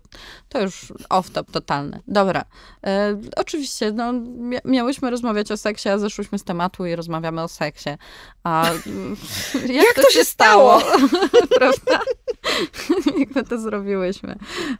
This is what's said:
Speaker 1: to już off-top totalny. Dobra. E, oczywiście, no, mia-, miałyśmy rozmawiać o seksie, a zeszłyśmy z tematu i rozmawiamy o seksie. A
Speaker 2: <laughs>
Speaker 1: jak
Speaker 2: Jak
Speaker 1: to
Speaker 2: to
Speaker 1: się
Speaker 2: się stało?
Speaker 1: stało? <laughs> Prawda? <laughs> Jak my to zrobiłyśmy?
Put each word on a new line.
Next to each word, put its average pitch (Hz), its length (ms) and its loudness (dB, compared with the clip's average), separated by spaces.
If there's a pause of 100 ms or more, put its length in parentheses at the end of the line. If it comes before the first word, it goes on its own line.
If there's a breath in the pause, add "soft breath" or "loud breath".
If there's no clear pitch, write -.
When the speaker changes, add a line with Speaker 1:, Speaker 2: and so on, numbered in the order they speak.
(500 loud breath)
Speaker 1:
to 254 120 -4
już - 320 -6 (160)
off-top 180 420 -2
totalny. 143 560 -6
Dobra. 190 380 0 (400 loud breath)
E, 202 320 -2 (180)
oczywiście, 262 560 -6
no, 240 220 -4
mia-, 247 520 -8
miałyśmy 254 440 0
rozmawiać 233 420 -4
o 208 60 -4
seksie, 208 320 -4
a 196 80 2
zeszłyśmy 202 420 -6
z - 40 -10
tematu 180 420 -4
i 170 100 -2
rozmawiamy 165 460 -6
o 165 60 -6
seksie. - 420 -8 (540 loud breath)
A 165 280 2 (420)
Speaker 2:
<laughs> - 480 -8
Speaker 1:
jak 220 140 -4
Speaker 2:
Jak 427 200 6
Speaker 1:
to 539 60 2
Speaker 2:
to 539 80 8
Speaker 1:
się - 100 6
Speaker 2:
się - 60 4
stało? - 540 8
Speaker 1:
stało? 277 280 4 (220)
<laughs> 480 280 4
Prawda? 480 420 2 (520)
<laughs> 339 680 -2
Jak 269 160 -2
my 254 80 0
to 233 160 -6
zrobiłyśmy? 202 760 -4 (440 loud breath)